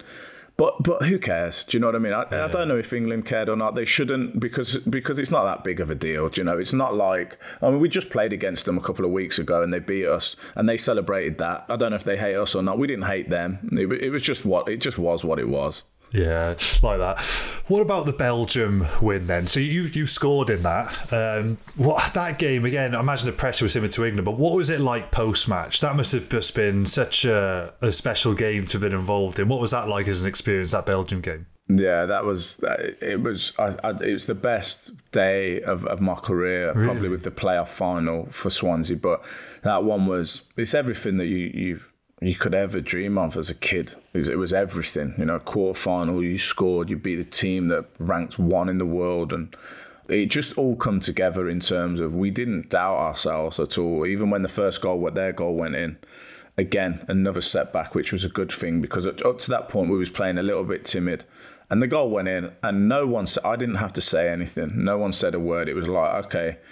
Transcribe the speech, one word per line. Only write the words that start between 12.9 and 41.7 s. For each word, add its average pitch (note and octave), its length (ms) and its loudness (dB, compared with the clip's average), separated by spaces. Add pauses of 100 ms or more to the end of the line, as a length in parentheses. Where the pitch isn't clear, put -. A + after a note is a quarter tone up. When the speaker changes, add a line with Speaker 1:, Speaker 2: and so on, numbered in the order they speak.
Speaker 1:
hate G2 240 -2
them. F2+ 420 -2
It, G2 180 2 (140)
it C3 60 -2
was C#3 120 -2
just C3 240 -2
what, F#2 220 2
it A#2 140 -4
just A#2+ 180 -2
was E2+ 240 0
what D#2 160 0
it A#1 80 -2
was. C#2+ 360 -2 (280)
Speaker 2:
Yeah, E2+ 440 2 (260)
like G#2 160 4
that. F#2 220 0 (480)
What G3+ 160 4
about F3 240 0
the C#3 60 2
Belgium A#2 720 2 (120)
win G2 280 4
then? F2 180 2
So C3+ 140 4
you, D3+ 240 0
you D3+ 240 -2
scored C#3 420 4
in F2+ 140 2
that. F2 500 -2
Um, A2 460 0 (160)
what, D3+ 400 2
that F3 240 -2
game C3 260 2
again, B2+ 300 0
I A#2 60 0
imagine B2+ 260 2
the A#2 40 -2
pressure - 320 -2
was G2+ 100 2
similar G#2+ 180 0
to A#2 140 0
England, G2+ 200 0
but G#2 100 0
what E3 200 2
was E3 160 2
it C#3+ 100 0
like A#2+ 300 0
post-match? G#2+ 720 0
That C#3+ 140 2
must C3 180 2
have A2 140 -2
just - 280 -2
been G2+ 320 2
such - 380 0
a, F#2+ 560 0
a A2+ 100 2
special A2+ 420 2
game G#2+ 320 0
to F2 140 -2
have - 20 -2
been G2+ 100 2
involved F#2+ 460 0
in. G2+ 120 2
What B2+ 120 2
was A2+ 80 2
that A#2 180 0
like G2+ 200 0
as F#2 160 0
an G2 40 0
experience, F#2+ 440 0
that F#2+ 160 0
Belgium F#2+ 340 0
game? E2 240 -8 (220)
Speaker 1:
Yeah, F2+ 400 4
that G2+ 180 0
was, F#2+ 380 -2
uh, - 380 -2
it G2+ 200 -2
was, A2+ 380 -2
I, G2+ 240 0
I, A2 80 0
it F#2+ 220 0
was - 120 -2
the A2+ 80 0
best G#2 560 0 (220)
day F#2+ 500 2
of, F#2 240 -2
of F#2+ 160 -2
my F#2 140 2
career, F2+ 580 0
Speaker 2:
Really? G#2+ 140 2
Speaker 1:
probably G2 220 0
with F2+ 120 -2
the F2+ 80 -6
playoff F#2 380 2
final E2 640 0
for - 180 -4
Swansea. E2 480 0
But E2+ 260 0 (380)
that G2 220 2
one G#2 240 4
was, F2 380 -2 (120)
it's A2+ 160 0
everything A#2 440 0
that F2 100 0
you, F2+ 260 -2
you've F2 400 -6 (280)